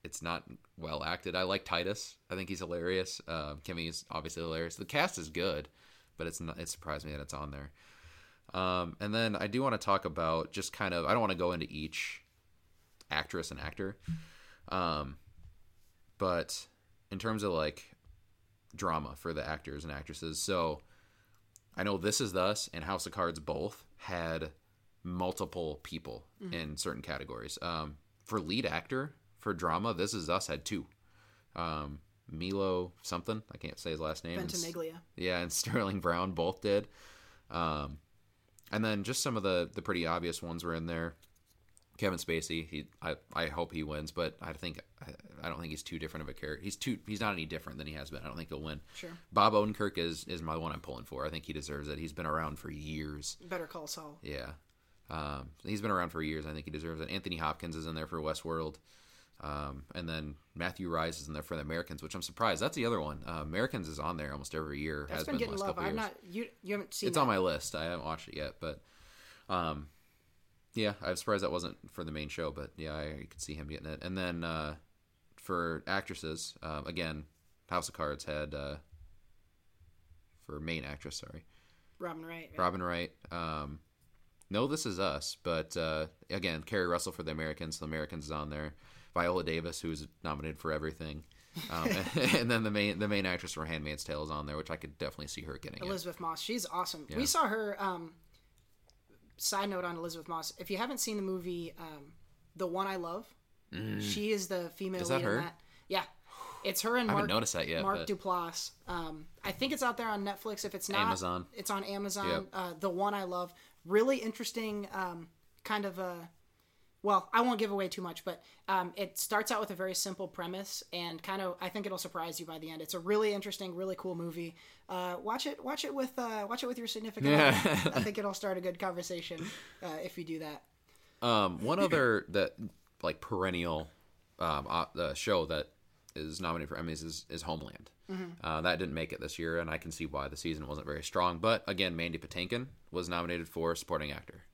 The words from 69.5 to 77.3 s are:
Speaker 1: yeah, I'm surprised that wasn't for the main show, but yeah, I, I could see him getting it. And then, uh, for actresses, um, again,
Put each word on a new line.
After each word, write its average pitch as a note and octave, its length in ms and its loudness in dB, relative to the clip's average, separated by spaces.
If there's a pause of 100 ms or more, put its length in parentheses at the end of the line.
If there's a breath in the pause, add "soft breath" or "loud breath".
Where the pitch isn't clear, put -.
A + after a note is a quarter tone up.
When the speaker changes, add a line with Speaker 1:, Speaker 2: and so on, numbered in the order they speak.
Speaker 1:
yeah, G#2 300 2
I'm F2+ 140 0
surprised G2 280 2
that C#2+ 80 2
wasn't F2 240 -2 (160)
for F2+ 100 -8
the D#2 80 -4
main D2+ 180 -2
show, D#2 220 -2
but D2 260 -8
yeah, D#2 180 -4
I, D#2 80 -2
I D2+ 280 -6
could - 100 -16
see D2+ 140 -6
him D2+ 140 -6
getting D#2 180 -8
it. D#2 160 -6
And F#2 160 -2
then, F2 240 0
uh, D#2 320 -2 (640)
for E2+ 500 0
actresses, E2 760 -2
um, D2+ 240 -4
again, D#2+ 380 -2 (440)